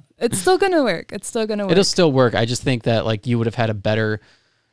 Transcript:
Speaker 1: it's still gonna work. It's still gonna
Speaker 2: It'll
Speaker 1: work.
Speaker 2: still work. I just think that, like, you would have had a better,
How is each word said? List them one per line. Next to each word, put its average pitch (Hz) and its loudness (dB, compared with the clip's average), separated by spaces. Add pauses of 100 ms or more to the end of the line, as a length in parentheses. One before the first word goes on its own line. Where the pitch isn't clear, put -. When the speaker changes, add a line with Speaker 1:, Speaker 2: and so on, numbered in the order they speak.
(180)
Speaker 1:
it's 233 -2
still 359 2
gonna 359 2
work. 185 -4
It's - -12
still 220 -4
gonna 208 -4
Speaker 2:
It'll 180 2
Speaker 1:
work. 196 4
Speaker 2:
still 165 2
work. 127 4
I 104 0
just 117 -4
think 127 -2
that, 113 0
like, 110 -4
you 120 0
would 117 0
have 110 -2
had 113 -2
a 110 -4
better, 107 -2 (520)